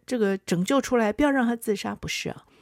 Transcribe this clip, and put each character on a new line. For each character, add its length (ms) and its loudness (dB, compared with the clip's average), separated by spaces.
这 120 -2
个 200 0
拯 260 -2
救 160 2
出 160 0
来， 160 2
不 100 0
要 80 4
让 140 2
他 100 2
自 220 -2
杀。” 180 -6
不 140 -10
是 220 -6
啊， 160 -14